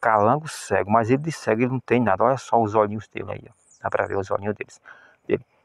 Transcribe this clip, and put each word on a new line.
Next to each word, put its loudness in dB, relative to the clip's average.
calango 2
cego, -2
mas 2
ele 2
de -6
cego -2
ele 0
não -4
tem 2
nada. 2
Olha 2
só 0
os 0
olhinhos 0
dele -10
aí, -12
ó. -20
Dá -6
pra -2
ver -6
os -4
olhinhos -4
deles, -16
dele. -2